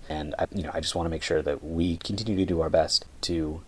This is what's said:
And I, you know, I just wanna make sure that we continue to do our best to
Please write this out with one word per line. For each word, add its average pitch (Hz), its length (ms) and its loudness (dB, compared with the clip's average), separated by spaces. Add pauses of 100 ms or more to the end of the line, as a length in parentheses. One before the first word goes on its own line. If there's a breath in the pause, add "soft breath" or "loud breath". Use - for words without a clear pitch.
And 151 300 -4
I, - 160 0
you 95 80 -2
know, 76 120 -6
I 82 60 -4
just - 140 -2
wanna 82 140 0
make 80 140 -4
sure 82 200 2
that 71 220 -2
we 85 320 2
continue 104 400 -2
to 95 80 4
do 87 160 2
our 80 100 2
best - 360 4 (160)
to 80 460 0